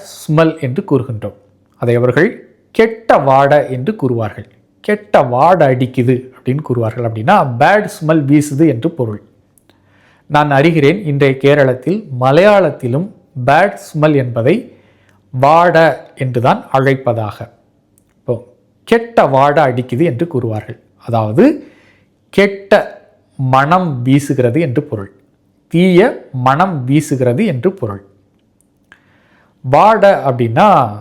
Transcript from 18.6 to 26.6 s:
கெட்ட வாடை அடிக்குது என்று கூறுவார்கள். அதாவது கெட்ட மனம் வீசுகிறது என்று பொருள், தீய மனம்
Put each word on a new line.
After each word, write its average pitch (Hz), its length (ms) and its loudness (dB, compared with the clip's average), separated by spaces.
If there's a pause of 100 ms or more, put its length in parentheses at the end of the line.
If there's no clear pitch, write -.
கெட்ட 226 420 0
வாடை 143 380 2
அடிக்குது 127 400 -2
என்று 160 220 -4
கூறுவார்கள். 113 520 -8 (280)
அதாவது 113 640 0 (600)
கெட்ட 196 720 0 (360)
மனம் 139 680 0
வீசுகிறது 131 560 0
என்று 143 220 -2
பொருள், 104 300 -10 (560)
தீய 185 640 2
மனம் 135 540 -2